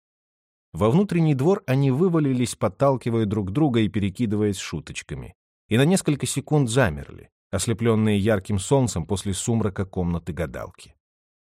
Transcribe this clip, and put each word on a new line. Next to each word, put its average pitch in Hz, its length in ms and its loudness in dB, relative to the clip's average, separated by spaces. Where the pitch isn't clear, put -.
Во 113 160 2
внутренний 170 440 2
двор 160 320 0
они 135 240 2
вывалились, 139 640 0
подталкивая 117 680 0
друг 101 280 -2
друга 123 280 2
и 107 80 2
перекидываясь 104 720 -2
шуточками. - 760 -10
И 107 100 2
на 131 60 6
несколько 156 420 0
секунд 143 420 0
замерли, 104 600 -2
ослепленные 110 680 2
ярким 104 400 0
солнцем 113 480 0
после 98 260 -4
сумрака 104 540 -2
комнаты 87 460 -4
гадалки. 69 640 -10